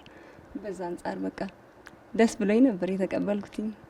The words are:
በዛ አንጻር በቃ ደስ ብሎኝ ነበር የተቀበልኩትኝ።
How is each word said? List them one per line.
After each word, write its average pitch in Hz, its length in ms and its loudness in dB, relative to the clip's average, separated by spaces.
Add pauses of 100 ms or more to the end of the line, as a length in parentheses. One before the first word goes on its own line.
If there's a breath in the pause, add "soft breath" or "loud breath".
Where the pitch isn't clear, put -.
(540 soft breath)
በዛ 196 300 -10
አንጻር 175 340 -6
በቃ 190 200 -6 (760)
ደስ 226 200 4
ብሎኝ 208 280 4
ነበር 185 280 4
የተቀበልኩትኝ። 196 800 -2 (220)